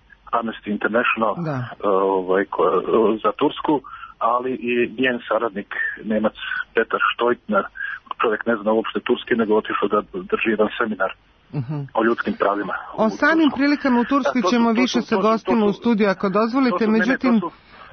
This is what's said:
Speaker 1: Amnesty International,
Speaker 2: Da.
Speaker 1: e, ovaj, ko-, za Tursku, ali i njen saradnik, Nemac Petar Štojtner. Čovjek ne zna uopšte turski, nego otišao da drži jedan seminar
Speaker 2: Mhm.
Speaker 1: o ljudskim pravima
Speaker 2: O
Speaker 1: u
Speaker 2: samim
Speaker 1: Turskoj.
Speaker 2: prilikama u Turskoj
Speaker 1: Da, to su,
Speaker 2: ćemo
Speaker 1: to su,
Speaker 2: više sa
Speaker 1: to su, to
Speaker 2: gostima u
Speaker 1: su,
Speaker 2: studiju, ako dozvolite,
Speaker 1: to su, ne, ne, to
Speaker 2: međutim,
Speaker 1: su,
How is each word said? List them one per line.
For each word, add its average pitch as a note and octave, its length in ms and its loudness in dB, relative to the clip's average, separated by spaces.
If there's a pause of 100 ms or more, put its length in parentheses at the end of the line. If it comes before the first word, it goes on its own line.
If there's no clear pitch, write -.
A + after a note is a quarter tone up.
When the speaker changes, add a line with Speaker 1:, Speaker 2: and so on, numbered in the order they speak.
(320)
Speaker 1:
Amnesty A2+ 380 -4
International, A2 680 0
Speaker 2:
Da. D#3 200 -4
Speaker 1:
e, A#2+ 300 -6
ovaj, F#2+ 580 2
ko-, F2 260 2 (520)
za - 80 2
Tursku, D3 500 -2 (360)
ali B2 360 0
i A#2+ 200 -4 (280)
njen B2+ 260 0
saradnik, G#2+ 480 -2 (280)
Nemac G#2+ 300 0 (420)
Petar - 240 0 (140)
Štojtner. B2 500 0 (580)
Čovjek G#2+ 240 0
ne A#2 100 2
zna G#2 160 -2
uopšte A2 280 0
turski, B2 360 -2
nego G#2+ 220 2
otišao G#2+ 300 -2
da G#2 120 0 (320)
drži A2 180 0
jedan G#2+ 280 2
seminar G2+ 360 -4 (400)
Speaker 2:
Mhm. C#3+ 260 -6 (140)
Speaker 1:
o - 100 0
ljudskim F#3+ 300 0
pravima G3+ 400 -2 (200)
Speaker 2:
O G#3+ 120 0
Speaker 1:
u A3 40 2
Speaker 2:
samim D4+ 400 2
Speaker 1:
Turskoj. - 100 -2
Speaker 2:
prilikama C#4 400 2
u A#3+ 60 0
Turskoj C4+ 360 0
Speaker 1:
Da, G3 40 -2
to - 40 2
su, A#3 40 2
Speaker 2:
ćemo A#3 160 4
Speaker 1:
to A3+ 60 0
su, A#3+ 60 2
Speaker 2:
više A#3+ 200 2
sa A3 140 -2
Speaker 1:
to - 0 -
su, G3 60 0
to G#3+ 80 4
Speaker 2:
gostima A3+ 360 2
u G3+ 80 2
Speaker 1:
su, - 60 -8
Speaker 2:
studiju, G#3+ 300 2
ako F#3+ 200 -2
dozvolite, A#3 480 2
Speaker 1:
to A3+ 80 2
su, G#3+ 60 2
ne, A3 60 4
ne, A3+ 60 2
to A#3 60 2
Speaker 2:
međutim, B3 300 2
Speaker 1:
su, F3 80 -2 (460)